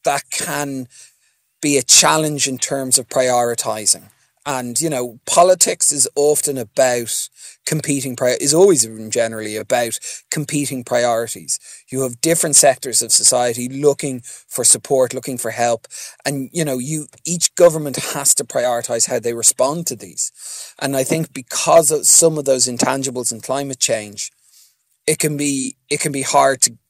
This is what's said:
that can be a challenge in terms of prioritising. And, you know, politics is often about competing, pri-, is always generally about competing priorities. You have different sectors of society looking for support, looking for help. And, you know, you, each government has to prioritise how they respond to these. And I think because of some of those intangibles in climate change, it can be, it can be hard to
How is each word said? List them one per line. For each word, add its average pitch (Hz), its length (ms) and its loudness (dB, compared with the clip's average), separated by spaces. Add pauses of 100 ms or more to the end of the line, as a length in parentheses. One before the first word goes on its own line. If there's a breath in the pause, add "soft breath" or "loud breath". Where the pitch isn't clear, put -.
that 143 240 -2
can 143 580 -6 (720 soft breath)
be 147 160 2
a 123 60 2
challenge 151 640 2
in 131 100 -6
terms 131 400 -2
of 123 100 -4
prioritising. 117 1000 0 (380)
And, 123 340 -4
you 160 80 -2
know, 123 380 -4
politics 175 640 4
is 143 240 0
often 143 420 2
about 123 720 -2 (380 loud breath)
competing, 139 480 -2
pri-, 127 260 0
is 143 140 2
always 165 320 6 (220)
generally 110 460 -2
about 117 440 -2 (320 loud breath)
competing 143 520 -4
priorities. 117 760 -2 (300 loud breath)
You 131 120 -4
have 123 200 -4
different 165 340 2
sectors 131 480 4
of 113 80 -4
society 123 580 2
looking 135 520 0
for - 420 -10
support, 127 500 2
looking 127 240 -8
for 117 140 -6
help. 117 360 0 (380 loud breath)
And, 135 260 -4
you 165 140 0
know, 135 140 -2
you, 147 260 -6 (180)
each 170 300 -2
government 156 440 4
has 143 360 -2
to 135 100 2
prioritise 120 640 -2
how 127 120 -4
they 117 160 -2
respond 139 500 0
to 131 100 -6
these. - 360 -10 (480 loud breath)
And 135 180 -2
I 135 60 0
think 160 280 -2
because 160 600 2
of 151 160 0
some 160 320 4
of 139 60 -6
those 131 200 2
intangibles 127 680 -2
in 110 100 -12
climate 135 380 -6
change, 107 520 -4 (760 soft breath)
it 156 140 0
can 151 180 -2
be, 139 380 -4 (160)
it 147 80 -2
can 156 120 -4
be 135 120 -4
hard 139 400 2
to 117 120 -2 (140)